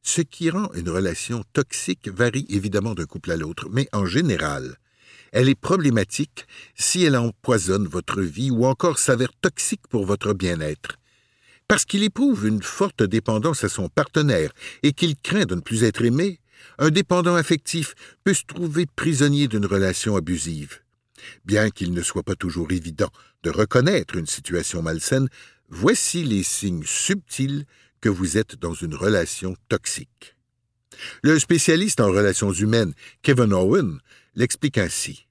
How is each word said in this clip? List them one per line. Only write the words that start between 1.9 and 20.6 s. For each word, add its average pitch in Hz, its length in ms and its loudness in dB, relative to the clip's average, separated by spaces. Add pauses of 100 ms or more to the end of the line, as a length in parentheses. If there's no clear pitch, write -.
varie 117 420 0
évidemment 101 460 -2
d'un 82 100 -6
couple 82 260 -10
à 82 60 -2
l'autre, 80 340 -8
mais 127 220 -2
en 101 120 0
général, 131 720 -2 (540)
elle 127 160 4
est 135 80 4
problématique 147 920 -2 (280)
si - 280 0
elle 147 120 4
empoisonne 104 720 0
votre 87 340 -4
vie 92 280 -2
ou 120 160 2
encore 135 320 2
s'avère 127 440 2
toxique - 480 -2
pour 104 160 0
votre 101 280 0
bien-être. 85 640 -4 (680)
Parce 208 180 2
qu'il 202 180 0
éprouve 214 440 2
une 107 160 0
forte - 400 0
dépendance 110 600 0
à 104 60 0
son 90 200 -4
partenaire 139 600 2 (300)
et 147 100 4
qu'il 156 260 0
craint 196 280 -2
de 92 100 -2
ne 85 60 -4
plus 113 220 0
être 117 200 2
aimé, 160 360 0 (400)
un 151 100 4
dépendant 175 460 2
affectif 160 580 -2 (300)
peut 196 100 2
se - 100 0
trouver 170 440 -4
prisonnier 143 600 2
d'une 107 200 -2
relation 98 480 0
abusive. 80 640 -4 (680)